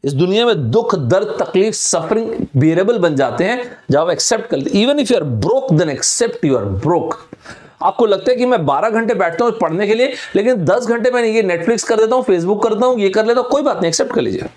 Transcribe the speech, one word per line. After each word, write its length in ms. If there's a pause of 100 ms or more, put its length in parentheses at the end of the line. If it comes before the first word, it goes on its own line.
इस 80
दुनिया 340
में 240
दुख, 240
दर्द, 480
तकलीफ, 320
suffering 720 (100)
bearable 420
बन 180
जाते 280
हैं 340 (120)
जब 80
आप 120
accept 360
कर 100
लेते। 300
"Even 180
if 80
you 100
are 200
broke, 300
then 240
accept 540
you 100
are 260
broke।" 280 (680)
आपको 240
लगता 240
है 60
कि 100
मैं 200
बारह 240
घंटे 240
बैठता 300
हूं 80
पढ़ने 340
के 80
लिए, 200 (220)
लेकिन 180
दस 320
घंटे 240
मैं 140
ये 180
Netflix 400
कर 140
देता 200
हूं, 60
Facebook 420
करता 220
हूं, 120
ये 100
कर 180
लेता 140
हूं, 80
कोई 140
बात 140
नहीं, 120
accept 240
कर 80
लीजिए। 260 (100)